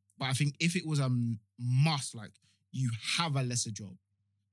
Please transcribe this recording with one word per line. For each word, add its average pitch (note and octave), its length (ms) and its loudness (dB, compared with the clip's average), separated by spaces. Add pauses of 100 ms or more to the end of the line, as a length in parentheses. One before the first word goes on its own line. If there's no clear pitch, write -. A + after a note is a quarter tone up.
(180)
But C3+ 80 -4
I C3 80 0
think C#3+ 260 2
if E3+ 160 2
it F3 100 -2
was D#3 140 0
a C3+ 60 2
m-, A#2+ 340 0 (200)
must, C3 560 2
like, G#2+ 160 -12 (400)
you B2+ 180 0 (280)
have D#3+ 180 0
a C3+ 80 2
lesser A#2+ 280 -2
job. G2 260 -12 (560)